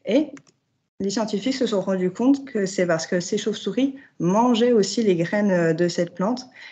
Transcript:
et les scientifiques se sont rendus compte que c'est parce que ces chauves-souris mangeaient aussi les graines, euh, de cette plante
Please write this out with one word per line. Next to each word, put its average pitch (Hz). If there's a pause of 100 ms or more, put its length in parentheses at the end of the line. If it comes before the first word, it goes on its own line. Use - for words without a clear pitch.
et 294 (680)
les 196
scientifiques 208
se 247
sont 208
rendus 185
compte 269
que 196
c'est 185
parce 165
que 180
ces 208
chauves-souris 226 (240)
mangeaient 226
aussi 214
les 190
graines, 196
euh, 170
de 170
cette 170
plante 226 (240)